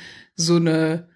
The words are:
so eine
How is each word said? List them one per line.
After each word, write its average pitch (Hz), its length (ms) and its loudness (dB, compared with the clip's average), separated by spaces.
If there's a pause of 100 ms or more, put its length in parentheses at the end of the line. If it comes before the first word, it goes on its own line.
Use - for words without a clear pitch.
(340)
so 170 220 0
eine 160 600 0